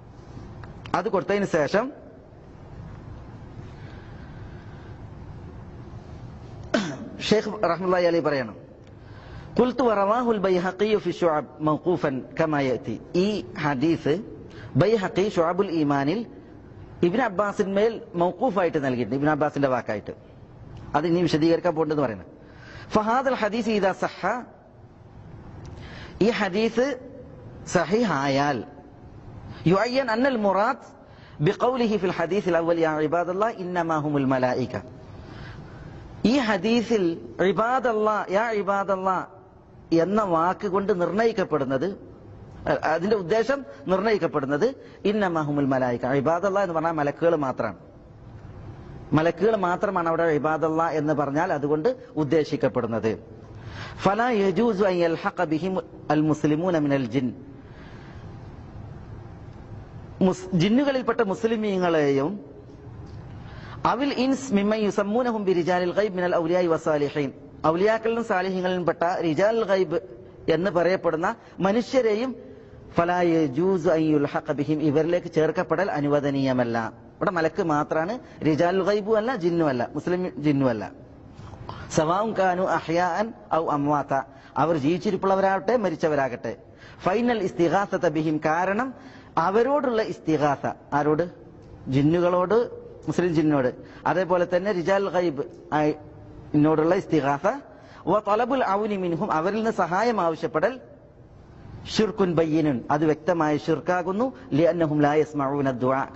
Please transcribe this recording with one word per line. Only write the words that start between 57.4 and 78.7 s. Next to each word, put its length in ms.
മുസ്-, 320
ജിന്നുകളിൽപ്പെട്ട 680
മുസ്ലിമീങ്ങളെയും 1080
അവിൽ 280
ഇൻസ് 400
മിമ്മൻ 260
യുസമ്മൂനഹും 640
ബിരിജാലിൽ 480
ഗൈബ് 240
മിനൽ 200
ഔലിയായി 320
വസാലിഹീൻ, 640
ഔലിയാക്കളിലും 560
സാലിഹീങ്ങളിലും 640
പെട്ട 180
റിജാലുൽ 420
ഗൈബ് 360
എന്ന് 220
പറയപ്പെടുന്ന 640
മനുഷ്യരെയും 760
ഫലാ 320
യജൂസു 680
അൻ 120
യുൽഹഖ 500
ബിഹിം, 300
ഇവരിലേക്ക് 500
ചേർക്കപ്പെടൽ 600
അനുവദനീയമല്ല. 880
ഇവിടെ 160
മലക്ക് 320
മാത്രാണ്, 500
റിജാലുൽ 380